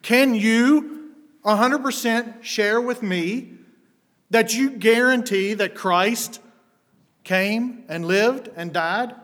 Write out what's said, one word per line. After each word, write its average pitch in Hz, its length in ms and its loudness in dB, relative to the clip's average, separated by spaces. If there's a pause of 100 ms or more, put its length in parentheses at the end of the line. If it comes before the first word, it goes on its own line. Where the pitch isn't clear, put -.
Can 254 320 4
you 233 800 2 (280)
a 208 140 2
hundred 254 220 2
percent 233 640 -4
share 214 380 0
with 247 200 -4
me 190 520 -4 (720)
that 226 240 2
you 269 160 0
guarantee 226 840 2
that 196 200 -4
Christ 196 640 0 (840)
came 214 640 -2
and 165 160 -8
lived 214 520 0
and 170 180 -10
died? 185 500 -4